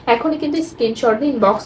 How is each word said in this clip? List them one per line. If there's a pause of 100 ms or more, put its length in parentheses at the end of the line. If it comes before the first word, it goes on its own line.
এখনই
কিন্তু
স্ক্রিনশট
দিয়ে
ইনবক্স